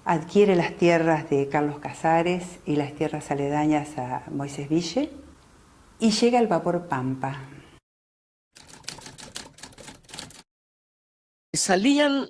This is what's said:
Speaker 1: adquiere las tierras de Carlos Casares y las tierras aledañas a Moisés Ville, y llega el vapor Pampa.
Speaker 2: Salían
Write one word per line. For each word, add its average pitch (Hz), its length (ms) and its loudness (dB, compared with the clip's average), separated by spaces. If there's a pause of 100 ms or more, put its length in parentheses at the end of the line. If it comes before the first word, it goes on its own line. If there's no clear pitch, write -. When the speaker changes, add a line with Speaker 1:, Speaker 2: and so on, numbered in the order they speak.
Speaker 1:
adquiere 180 520 4
las 170 200 0
tierras 165 540 4
de 139 180 2
Carlos 147 300 -2
Casares 165 880 0
y 147 100 0
las 143 160 0
tierras 151 380 -4
aledañas 147 680 0
a 127 340 -6
Moisés 139 380 -8
Ville, 175 420 -2 (920)
y 226 100 4
llega 240 280 4
el 226 100 2
vapor 170 380 0
Pampa. 131 540 -4 (4000)
Speaker 2:
Salían 277 760 2